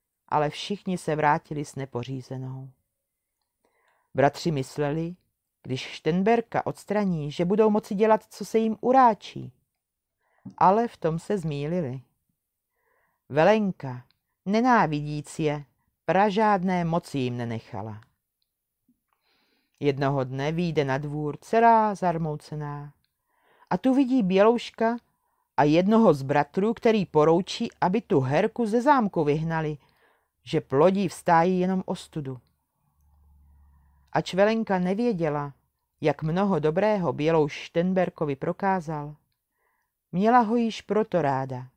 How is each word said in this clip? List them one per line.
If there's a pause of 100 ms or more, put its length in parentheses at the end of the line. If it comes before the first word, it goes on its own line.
(280)
ale
všichni
se
vrátili
s
nepořízenou. (1400)
Bratři
mysleli, (460)
když
Šternberka
odstraní,
že
budou
moci
dělat,
co
se
jim
uráčí. (1080)
Ale
v
tom
se
zmýlili. (1300)
Velenka, (420)
nenávidíc
je, (400)
pražádné
moci
jim
nenechala. (1800)
Jednoho
dne
vyjde
na
dvůr
celá
zarmoucená. (800)
A
tu
vidí
Bělouška (600)
a
jednoho
z
bratrů,
který
poroučí, (120)
aby
tu
herku
ze
zámku
vyhnali, (640)
že
plodí
v
stáji
jenom
ostudu. (1700)
Ač
Velenka
nevěděla, (460)
jak
mnoho
dobrého
Bělouš
Šternberkovi
prokázal, (960)
měla
ho
již
proto
ráda, (100)